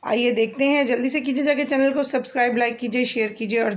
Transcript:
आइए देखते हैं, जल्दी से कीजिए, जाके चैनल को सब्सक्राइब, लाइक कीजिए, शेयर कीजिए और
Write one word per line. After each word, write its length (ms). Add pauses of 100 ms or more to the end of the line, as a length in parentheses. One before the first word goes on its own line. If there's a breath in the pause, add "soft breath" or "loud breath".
आइए 280
देखते 360
हैं, 160
जल्दी 240
से 120
कीजिए, 240
जाके 200
चैनल 280
को 180
सब्सक्राइब, 460
लाइक 220
कीजिए, 260
शेयर 340
कीजिए 240
और 140